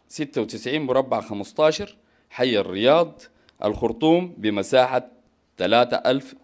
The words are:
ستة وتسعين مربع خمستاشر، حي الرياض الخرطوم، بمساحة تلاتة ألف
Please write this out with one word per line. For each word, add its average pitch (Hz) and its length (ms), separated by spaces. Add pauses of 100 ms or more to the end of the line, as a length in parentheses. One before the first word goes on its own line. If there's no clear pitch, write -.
ستة 143 320
وتسعين 120 420
مربع 127 380
خمستاشر، 156 760 (340)
حي 123 280
الرياض 120 640 (420)
الخرطوم، 156 760
بمساحة 123 680 (500)
تلاتة 117 400
ألف - 480